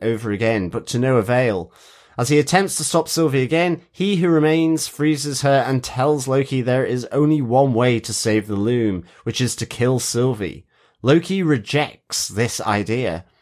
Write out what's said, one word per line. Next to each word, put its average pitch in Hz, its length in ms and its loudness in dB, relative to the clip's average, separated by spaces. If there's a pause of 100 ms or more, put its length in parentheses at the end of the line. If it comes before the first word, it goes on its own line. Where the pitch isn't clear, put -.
over 113 280 -4
again, 104 380 -2
but 107 200 -8
to 123 100 -4
no 131 180 2
avail. 110 560 0 (440)
As 123 120 -2
he 147 100 4
attempts 180 380 2
to 151 80 -4
stop 165 240 0
Sylvie 139 340 2
again, 165 380 0 (100)
He 196 260 -2
Who 175 120 2
Remains 160 580 2
freezes 143 560 -2
her 139 240 4
and 131 160 0
tells 135 460 -2
Loki 131 340 0
there 127 220 0
is 123 260 -4
only 151 300 2
one 131 340 2
way 120 260 2
to - 120 -10
save 107 340 0
the 104 100 -4
loom, 104 480 0 (200)
which - 160 -6
is 123 160 -2
to 117 100 -6
kill 123 320 0
Sylvie. 120 680 -4 (360)
Loki 170 400 2
rejects - 840 -2
this 113 320 -2
idea. 104 640 -2 (180)